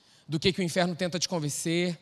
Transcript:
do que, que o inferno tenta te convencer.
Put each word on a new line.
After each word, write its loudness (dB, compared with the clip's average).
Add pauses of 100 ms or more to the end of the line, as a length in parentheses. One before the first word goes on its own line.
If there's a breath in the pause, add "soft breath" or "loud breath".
(280 soft breath)
do -2
que, 4
que -4
o 0
inferno 0
tenta -2
te -2
convencer. 0